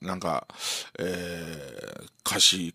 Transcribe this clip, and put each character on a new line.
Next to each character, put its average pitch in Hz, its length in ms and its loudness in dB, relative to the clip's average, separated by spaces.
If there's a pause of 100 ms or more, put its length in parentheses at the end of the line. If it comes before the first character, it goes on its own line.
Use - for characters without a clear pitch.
な 92 140 -4
ん 92 60 -8
か、 80 260 0 (500)
え - 60 -2
ー、 85 1040 -6 (160)
歌 101 140 2
詞、 92 360 6